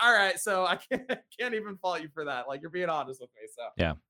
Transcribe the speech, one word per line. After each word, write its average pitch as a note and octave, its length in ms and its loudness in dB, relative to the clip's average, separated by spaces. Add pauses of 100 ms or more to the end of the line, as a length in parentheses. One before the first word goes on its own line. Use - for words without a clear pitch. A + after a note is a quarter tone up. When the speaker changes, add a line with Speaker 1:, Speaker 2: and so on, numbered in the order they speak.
Speaker 1:
"All A#3 120 8
right, G3 280 6
so F#3+ 240 2
I F3+ 120 2
can't, - 320 -6
<laughs> - 300 -6
can't A#3+ 160 -2
even G#3+ 220 -6
fault F3+ 240 -2
you D#3 140 -10
for D#3 100 -6
that. C3 240 -4
Like, C3+ 140 -6
you're E3 80 -12
being F3+ 180 -2
honest C3+ 320 -2
with B2 160 -16
me." A2 180 -16
So A#2+ 80 -12 (140)
Speaker 2:
Yeah. E2 160 2 (160)